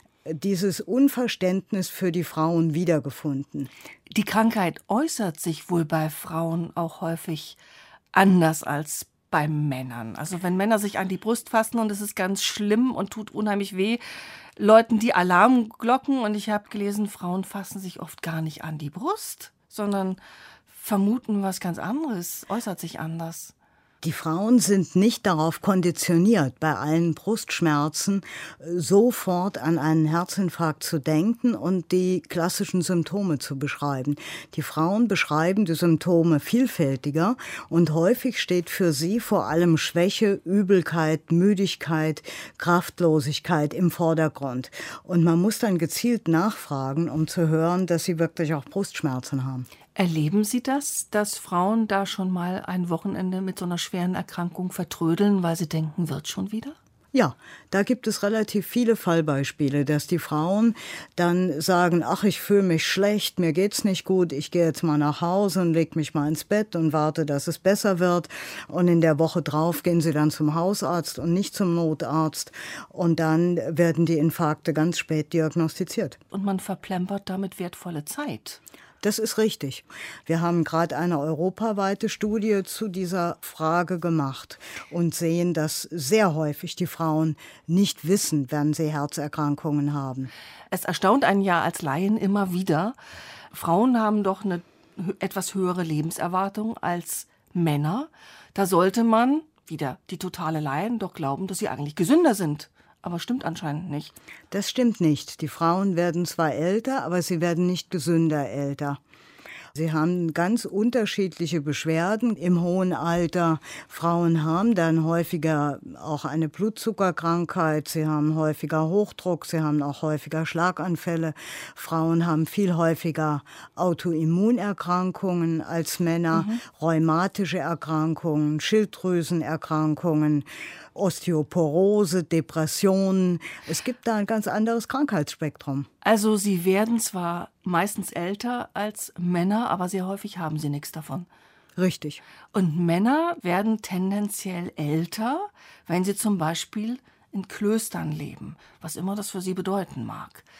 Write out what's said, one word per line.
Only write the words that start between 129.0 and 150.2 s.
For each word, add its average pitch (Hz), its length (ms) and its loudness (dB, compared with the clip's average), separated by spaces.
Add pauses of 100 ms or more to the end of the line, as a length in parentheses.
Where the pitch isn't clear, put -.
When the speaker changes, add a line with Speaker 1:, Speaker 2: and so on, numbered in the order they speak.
Speaker 1:
Osteoporose, 175 1300 2
Depressionen. 180 1200 2 (260)
Es - 160 -4
gibt - 240 -6
da 233 80 0
ein 208 120 -2
ganz 220 200 -2
anderes 220 400 0
Krankheitsspektrum. 151 1000 -2 (140)
Speaker 2:
Also 214 360 4
sie 190 280 0
werden 220 360 2
zwar 175 500 -6 (140)
meistens 185 480 -2
älter 202 640 -6
als - 440 -6
Männer, 180 520 0
aber 180 180 -2
sehr 185 180 -4
häufig 196 320 -8
haben 156 200 -4
sie 151 100 -4
nichts 143 240 -6
davon. 156 340 -10 (500)
Speaker 1:
Richtig. 175 460 -2 (300)
Speaker 2:
Und 175 260 0
Männer 240 640 2
werden 208 400 0
tendenziell 190 920 -4
älter, 175 640 -2 (480)
wenn 180 160 0
sie 196 100 -2
zum 202 240 0
Beispiel 208 600 -4 (340)
in 190 160 -8
Klöstern 202 640 -2
leben, 143 420 -10 (260)
was 156 140 -12
immer 190 220 -4
das 202 140 -8
für 190 100 -8
sie 185 140 -4
bedeuten 180 520 -4
mag. - 380 -14 (160)